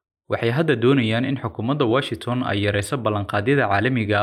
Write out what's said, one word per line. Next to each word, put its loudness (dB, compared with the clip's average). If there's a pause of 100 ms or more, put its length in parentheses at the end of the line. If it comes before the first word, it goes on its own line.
(300)
waxay 0
hadda 2
doonayaan 2
in -4
xukuumadda -2
Washington -2
ay -2
yareyso 0
ballanqaadyada 0
caalamiga 2